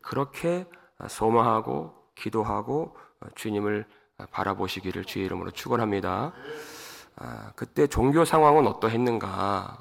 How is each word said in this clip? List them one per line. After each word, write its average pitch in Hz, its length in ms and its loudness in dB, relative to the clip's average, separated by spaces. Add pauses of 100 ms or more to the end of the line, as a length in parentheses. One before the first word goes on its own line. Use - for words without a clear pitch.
그렇게, 170 640 -4 (320)
아, - 100 -12
소망하고 117 1080 0
기도하고, 113 800 -4 (220)
아, - 160 -20
주님을, 104 520 -2 (320)
아, 98 120 -16
바라보시기를 95 760 -4
주의 98 220 -4
이름으로 92 240 -6
축원합니다. 107 800 -2 (840)
아, - 400 -14
그때 143 320 0
종교 139 360 4
상황은 151 440 8
어떠했는가? 113 580 0 (540)